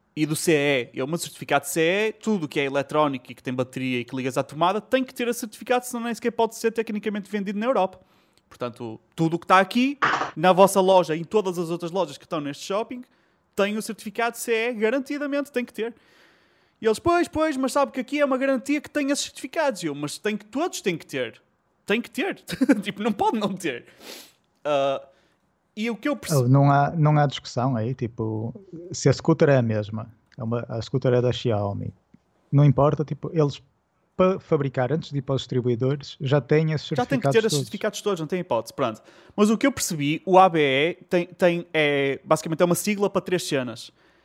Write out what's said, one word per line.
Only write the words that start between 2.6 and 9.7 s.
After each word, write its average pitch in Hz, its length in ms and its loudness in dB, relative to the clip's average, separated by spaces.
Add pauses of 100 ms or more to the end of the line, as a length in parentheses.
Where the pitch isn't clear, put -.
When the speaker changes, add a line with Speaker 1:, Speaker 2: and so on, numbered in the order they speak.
Speaker 1:
eletrónico 139 640 0
e 123 60 -16
que - 60 -20
tem 127 120 -6
bateria 127 460 -4
e 113 40 -8
que 131 120 -10
ligas 127 200 -4
à 143 60 0
tomada, 170 380 0
tem 254 240 0
que 254 100 -12
ter 240 140 -4
esse 233 120 -4
certificado, 247 440 -4
senão 240 200 -8
nem 233 100 -4
sequer 240 180 -4
pode 226 240 -2
ser 226 160 -2
tecnicamente 214 580 -6
vendido 202 260 -4
na 208 100 -4
Europa. 185 340 0 (480)
Portanto, 117 500 -10 (160)
tudo 165 200 0
o 170 40 -4
que - 80 -12
tá 190 140 8
aqui, 247 360 0 (380)